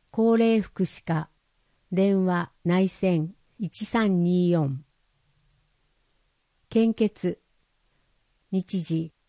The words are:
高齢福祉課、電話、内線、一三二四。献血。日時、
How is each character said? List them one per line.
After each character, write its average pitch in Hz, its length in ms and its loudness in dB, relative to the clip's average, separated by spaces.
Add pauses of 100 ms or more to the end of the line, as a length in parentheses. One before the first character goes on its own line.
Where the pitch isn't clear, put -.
高 226 260 2
齢 226 260 4
福 - 240 -4
祉 - 200 -8
課、 160 240 -4 (600)
電 190 340 2
話、 175 260 -2 (140)
内 185 220 2
線、 175 480 -2 (240)
一 208 260 -8
三 202 380 0
二 180 260 2
四。 147 340 -2 (1900)
献 226 260 2
血。 208 440 -4 (1080)
日 190 320 -4
時、 160 320 -4 (160)